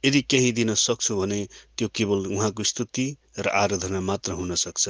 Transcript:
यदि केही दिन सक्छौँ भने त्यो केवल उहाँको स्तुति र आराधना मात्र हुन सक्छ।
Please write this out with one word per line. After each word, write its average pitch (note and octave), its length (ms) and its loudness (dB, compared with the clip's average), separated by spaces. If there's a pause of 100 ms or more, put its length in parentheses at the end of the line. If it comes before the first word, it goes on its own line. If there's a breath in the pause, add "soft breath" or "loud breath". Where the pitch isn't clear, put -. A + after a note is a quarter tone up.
यदि C3+ 160 6
केही B2+ 300 4
दिन A2 240 2
सक्छौँ A2+ 460 0
भने G2+ 260 -2 (300 loud breath)
त्यो A2+ 100 -2
केवल G2 480 0
उहाँको G#2+ 280 0
स्तुति C3 540 -2 (220)
र G2 80 -2
आराधना F#2+ 540 0
मात्र G2 300 -2
हुन F2 240 -4
सक्छ। - 340 -4